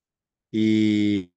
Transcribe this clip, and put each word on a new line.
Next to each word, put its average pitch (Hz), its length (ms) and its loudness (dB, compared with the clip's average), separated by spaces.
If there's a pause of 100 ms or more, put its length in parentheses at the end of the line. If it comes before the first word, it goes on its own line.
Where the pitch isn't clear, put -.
(500)
Y, 107 880 0